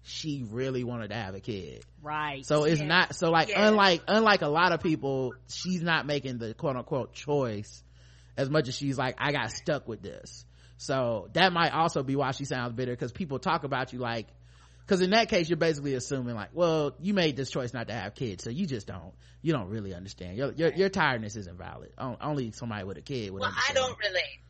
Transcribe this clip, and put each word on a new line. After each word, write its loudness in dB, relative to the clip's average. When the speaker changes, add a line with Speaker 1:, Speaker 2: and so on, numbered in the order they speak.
Speaker 1:
she -6
really -2
wanted -6
to -6
have -6
a -10
kid. -8
Speaker 2:
Right. -4
Speaker 1:
So 4
it's 4
Speaker 3:
Yeah. -2
Speaker 1:
not, 4
so, 2
like, 6
Speaker 3:
Yeah. 4
Speaker 1:
unlike, 6
unlike 6
a 2
lot 6
of 0
people, 0
she's -4
not 2
making -2
the -6
quote -2
unquote -4
choice -2
as 0
much 4
as -6
she's -2
like, -2
"I 0
got -2
stuck -4
with -8
this." -14
So -2
that 6
might 4
also 2
be -2
why 0
she -6
sounds -4
bitter, -2
'cause -6
people -6
talk 0
about -4
you -8
like, -4
'cause 4
in 4
that 4
case, 4
you're 2
basically 0
assuming -4
like, -8
"Well, 2
you -2
made 2
this -6
choice -4
not -6
to -6
have -6
kids, -6
so -6
you -2
just -6
don't, -12
you 2
don't -4
really -6
understand. -12
Your, -2
your, 2
Speaker 3:
Right. -2
Speaker 1:
your 4
tiredness 0
isn't -10
valid. -12
On-, -6
only -4
somebody -6
with -8
a -14
kid -6
would -6
Speaker 3:
Well, 0
I 0
Speaker 1:
understand." -2
Speaker 3:
don't 0
relate. -4